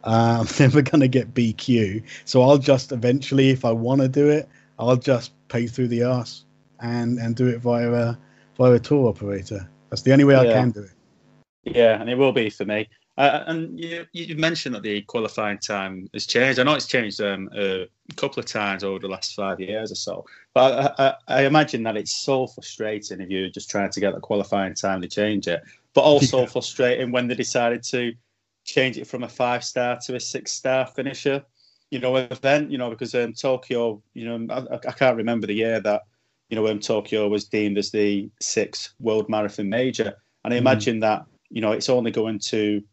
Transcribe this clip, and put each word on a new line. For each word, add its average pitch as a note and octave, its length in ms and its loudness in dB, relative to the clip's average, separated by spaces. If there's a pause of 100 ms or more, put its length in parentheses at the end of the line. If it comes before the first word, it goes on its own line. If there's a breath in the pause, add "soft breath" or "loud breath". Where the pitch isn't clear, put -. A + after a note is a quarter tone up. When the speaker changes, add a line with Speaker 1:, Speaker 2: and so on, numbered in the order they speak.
Speaker 1:
Uh, A#2 400 4
<laughs> - 0 -
I'm - 40 -4 (100)
never C#3+ 240 6
gonna C3+ 260 4
get B2 240 0
B A#2 200 2
Q. A2 500 0 (220 loud breath)
So B2+ 180 4
I'll C#3 160 8
just C3+ 340 2
eventually, C3+ 580 2
if C3 140 0
I A#2+ 80 2
wanna B2+ 360 2
do C#3+ 200 4
it, D3+ 200 2 (300 soft breath)
I'll A#2+ 180 4
just B2 360 0 (160)
pay A#2+ 200 -2
through B2 200 -2
the A#2 140 0
arse B2 420 -2 (360)
and, A#2+ 380 -2
and A#2 180 -4
do B2+ 100 2
it A#2 140 0
via A#2+ 300 0
a, A#2 280 0 (400 soft breath)
via B2+ 140 8
a A#2+ 80 8
tour C3+ 280 2
operator. G2+ 600 -6 (200)
That's G2+ 140 -8
the C3 100 4
only C#3 120 8
way C#3 100 10
I C3 100 8
Speaker 2:
Yeah. A#2 80 6
Speaker 1:
can A#2+ 200 4
do G#2 100 -10
it. G2 80 -18 (760)
Speaker 2:
Yeah, A2+ 360 4
and A2 100 -6
it B2 80 -2
will C3+ 140 4
be G#2+ 180 0
for - 140 -8
me. G#2+ 240 -2 (280)
Uh, C#3 320 2
and E3 320 -8
you, E3+ 320 -12
you E3+ 240 -10
mentioned D#3 400 -4
that G2 80 -12
the G#2 180 -4
qualifying G#2+ 560 -6
time F#2+ 540 -8
has G#2+ 120 -10
changed. B2+ 360 0
I - 20 4
know D3 120 4
it's C3 120 -4
changed, A2 340 -4
um, G2 320 -4
a F#2+ 360 -4 (260)
couple - 240 -4
of A#2 80 -8
times G2+ 380 -4
over G2 160 -4
the G2 80 -10
last F#2+ 260 -8
five F#2+ 240 -4
years G#2 320 -6
or G2 60 -12
so. - 280 -10 (300 soft breath)
But C3 460 4
I, C3+ 40 4
I, C3+ 100 2 (260)
I C#3 60 4
imagine C#3 360 2
that A2 140 -4
it's - 180 -6
so C3 320 -2
frustrating G#2+ 720 -10
if F2+ 80 -12
you're F#2+ 200 -4
just - 220 -14
trying G2 200 -4
to G2 100 -8
get F#2+ 140 0
the - 60 -12
qualifying G2 540 -4
time F#2+ 280 -4
to F2 60 -10
change G#2 400 -2
it. E2+ 140 -4 (320 soft breath)
But F#3 80 8
also C#3 400 6
Speaker 1:
Yeah. B2 40 0
Speaker 2:
frustrating B2 640 -2
when B2 160 -2
they B2 80 -4
decided A#2+ 480 -2 (120)
to A#2+ 180 -2 (520)
change C3 340 0
it C3+ 100 -12
from B2 160 -8
a A#2 40 -12
five-star B2 760 -2
to B2+ 80 -8
a B2 60 -8
six-star - 680 -4
finisher, C#3 560 -4 (480)
you C3+ 80 -6
know, B2+ 180 -2
event, C3+ 540 0
you C#3 80 -6
know, B2 120 -4
because, A2+ 260 -10
um, A#2 160 -2
Tokyo, A#2+ 680 -4 (140)
you A#2+ 120 -12
know, A#2 280 -8
I, B2 200 -8
I, A#2 40 -8 (100)
I A#2+ 40 -6
can't B2+ 240 2
remember A2+ 320 -2
the G#2+ 60 -4
year A2 260 0
that, G#2 220 -2 (480)
you A2+ 60 -4
know, A2 120 0
um, G#2+ 100 -2
Tokyo G#2+ 500 -2
was G2+ 180 -2
deemed G#2+ 320 -2
as G2+ 120 -4
the G#2 400 0 (100)
sixth - 600 -6
world A2 280 -2
marathon G#2 400 -4
major. A#2+ 460 -2 (300)
And A#2+ 100 -4
I - 20 0
Speaker 1:
Mm. B2 40 0
Speaker 2:
imagine A#2+ 400 2
that, G#2+ 240 0 (260)
you A2+ 120 -6
know, G#2+ 100 0
it's A2 160 -4
only B2 220 0
going A2 280 -4
to G#2 440 -2 (100)